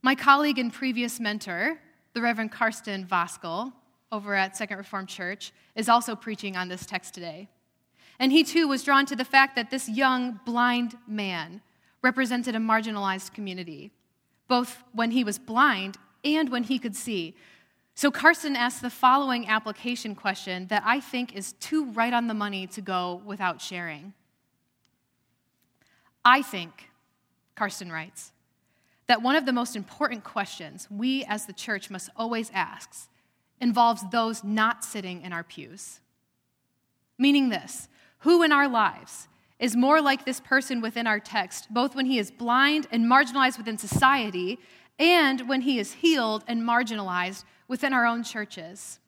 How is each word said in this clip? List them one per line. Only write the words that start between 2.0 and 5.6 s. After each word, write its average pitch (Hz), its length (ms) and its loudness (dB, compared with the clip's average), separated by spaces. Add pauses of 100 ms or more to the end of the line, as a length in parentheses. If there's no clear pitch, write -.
the 226 80 -4
Reverend 226 300 0
Karsten 214 540 -4
Voskel, 180 680 -4 (380)
over 202 240 -6
at 190 200 0
Second 208 220 -8
Reformed 190 320 -10
Church, 190 420 -10 (220)